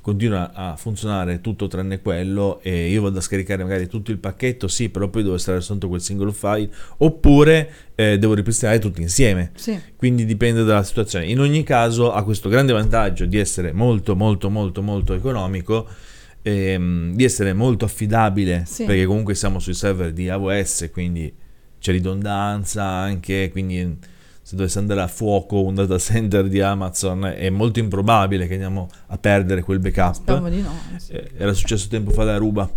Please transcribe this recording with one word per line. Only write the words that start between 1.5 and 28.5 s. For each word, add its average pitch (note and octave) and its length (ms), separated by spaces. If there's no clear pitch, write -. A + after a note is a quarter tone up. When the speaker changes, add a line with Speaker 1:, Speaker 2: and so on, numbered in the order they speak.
Speaker 1:
tranne F#2+ 340
quello, F#2+ 640
e F2 260
io G#2 140
vado G2 160
a - 20
scaricare F#2+ 400
magari F#2 260
tutto G#2 220
il G#2 80
pacchetto, B2 500
sì, A2 220
però F#2+ 200
poi A2 120
devo F#2+ 140
estrarre F2+ 260
soltanto G2 280
quel F2 120
singolo G2 300
file, G#2 400
oppure, D3+ 720
eh, G#2+ 240
devo G#2+ 160
ripristinare G#2+ 460
tutti F#2+ 220
insieme. F2+ 520
Speaker 2:
Sì. G#3 260
Speaker 1:
Quindi B2 300
dipende A2+ 380
dalla G#2+ 200
situazione. G2+ 440
In A#2+ 120
ogni D3 220
caso A#2 520
ha G2+ 100
questo G2 260
grande C3 240
vantaggio G#2+ 520
di F2 120
essere F2+ 360
molto, G#2+ 420
molto, G2+ 340
molto, G2+ 320
molto G2 320
economico, G2+ 760
ehm, F2+ 720
di A#2+ 100
essere G#2 300
molto A2+ 320
affidabile, G2+ 800
Speaker 2:
Sì. A3+ 200
Speaker 1:
perché F#2+ 200
comunque G#2 300
siamo F#2+ 240
sui F2+ 160
server F#2 380
di F2+ 160
A F#2 80
W G2 120
S, F2 280
quindi F2 400
c'è - 120
ridondanza G2+ 920
anche, F#2+ 680
quindi F2+ 460
se - 120
dovesse F#2 240
andare G2+ 220
a F2+ 60
fuoco G2+ 540
un F#2+ 140
data F#2+ 240
center G2+ 480
di G2 140
Amazon F#2+ 640
è F#2 260
molto A2 280
improbabile G2 680
che F#2 60